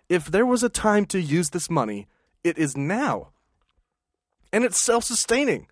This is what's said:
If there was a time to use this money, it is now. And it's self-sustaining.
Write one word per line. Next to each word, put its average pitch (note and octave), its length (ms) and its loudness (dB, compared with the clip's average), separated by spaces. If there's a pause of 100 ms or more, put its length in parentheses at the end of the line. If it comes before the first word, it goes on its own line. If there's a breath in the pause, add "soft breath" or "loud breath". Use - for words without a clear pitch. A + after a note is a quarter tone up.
If F3 180 0
there F#3+ 200 2
was B3 180 2
a A#3+ 40 2
time G#3 380 2
to F#3+ 140 -2
use D#3+ 300 0
this E3+ 200 -6
money, G#2+ 380 -2 (340)
it E3+ 160 -2
is C#3 180 -2
now. E3 520 -4 (1200)
And A3+ 120 2
it's G#3 180 0
self-sustaining. A#3 880 0